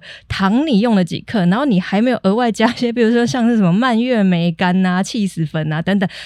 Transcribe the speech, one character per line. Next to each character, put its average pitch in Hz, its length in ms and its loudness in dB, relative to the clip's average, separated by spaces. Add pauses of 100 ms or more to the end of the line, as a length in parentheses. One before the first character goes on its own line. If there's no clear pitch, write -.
(280)
糖 220 400 0
你 214 140 2
用 240 120 2
了 190 100 2
几 - 180 -6
克， - 260 -4
然 180 60 4
后 262 120 0
你 208 140 2
还 190 200 -2
没 247 120 2
有 233 100 -2
额 190 140 2
外 240 160 0
加 220 200 0
一 - 60 -12
些， 233 160 -4
比 240 80 -2
如 220 100 4
说 240 140 2
像 240 240 0
是 240 80 2
什 208 60 2
么 170 100 2
蔓 233 260 2
越 240 220 0
莓 175 300 2
干 185 340 0
啊、 180 160 0
起 202 240 -4
司 170 180 -4
粉 156 300 -4
啊 160 80 -2
等 196 160 0
等， 190 100 0 (180)